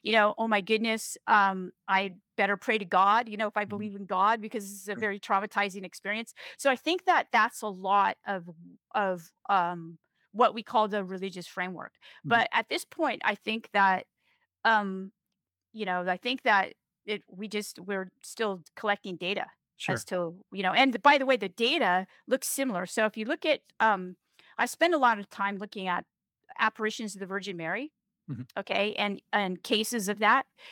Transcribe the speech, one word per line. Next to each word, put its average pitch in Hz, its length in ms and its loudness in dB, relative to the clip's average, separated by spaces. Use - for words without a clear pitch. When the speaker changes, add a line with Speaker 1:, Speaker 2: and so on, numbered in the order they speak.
Speaker 1:
You 214 80 -2
know, 214 260 4
"Oh 226 100 0
my 208 140 2
goodness, 220 640 -2
um, 196 460 4
I 190 280 0
better 202 200 2
pray 220 200 0
to 202 80 -4
God, 202 420 4
you 208 100 -10
know, 214 100 -2
if 202 100 -4
I 208 80 -2
Speaker 2:
Mm-hmm. 202 40 -14
Speaker 1:
believe 208 260 -8
in 202 100 -10
God 202 340 2
because 208 300 -8
this 202 140 -16
is - 60 -16
a 202 60 -4
Speaker 2:
Sure. - 40 -10
Speaker 1:
very 208 200 -2
traumatizing 202 640 -2
experience." 208 520 -8
So 277 100 2
I 254 60 4
think 349 300 -2
that 330 260 2
that's 233 320 2
a 220 60 -4
lot 196 480 2
of, 185 220 -6
of, 185 380 -2
um, 170 480 0
what 220 220 4
we 226 80 -8
call 214 260 2
the 202 160 -2
religious 180 440 -8
framework, 185 480 -8
Speaker 2:
Mm-hmm. - 40 -4
Speaker 1:
but 233 240 4
at 226 160 0
this - 160 -4
point, 285 400 -2
I 208 100 0
think 220 380 -6
that, 190 320 4
um, 196 480 2
you 214 120 -6
know, 180 220 -2
I 180 100 0
think 254 260 -4
that 202 320 4
it, 208 240 -6
we 196 180 -12
just, 208 320 -8
we're 190 320 -6
still 202 400 -4
collecting 202 420 -4
data 185 300 -4
as 135 160 -2
Speaker 2:
Sure. - 20 -14
Speaker 1:
to, 175 460 -6
you 190 120 -6
know, 185 100 2
and 262 300 2
by 285 140 8
the 269 80 0
way, 262 120 4
the 196 120 -4
data 220 580 0
looks 262 200 -2
similar. 214 400 -2
So 220 180 0
if 214 120 -2
you 220 80 -6
look 311 200 -4
at, 311 160 0
um, 185 380 0
I 233 80 2
spend 339 300 2
a - 40 2
lot 233 200 4
of 202 100 -12
time 202 280 -4
looking 190 300 -8
at 180 180 -2
apparitions 220 560 -2
of 190 40 -16
the 190 80 -8
Virgin 190 300 -6
Mary, 185 360 -6
Speaker 2:
Mm-hmm. 127 140 -8
Speaker 1:
okay, 196 380 -2
and, 202 260 -4
and 190 300 0
cases 214 460 -2
of 208 100 -4
that, 220 280 4